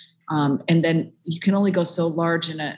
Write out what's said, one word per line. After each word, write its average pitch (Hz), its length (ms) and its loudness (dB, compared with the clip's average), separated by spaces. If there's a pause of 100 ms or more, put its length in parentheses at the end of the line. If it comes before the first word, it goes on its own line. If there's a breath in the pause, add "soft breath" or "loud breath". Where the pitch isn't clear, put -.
(300 loud breath)
Um, 147 380 0
and 165 160 4
then 165 300 0 (100)
you 165 160 -6
can 196 160 2
only 202 160 2
go 175 140 2
so 170 200 0
large 165 440 -2
in 160 100 -8
a, 151 180 -8